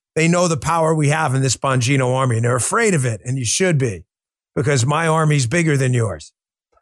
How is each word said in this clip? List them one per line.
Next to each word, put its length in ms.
They 140
know 200
the 80
power 380
we 140
have 260
in 80
this 160
Bongino 560
army, 220
and 100
they're 100
afraid 380
of 120
it, 200
and 140
you 60
should 340
be, 240
because 300
my 220
army's 400
bigger 300
than 160
yours. 400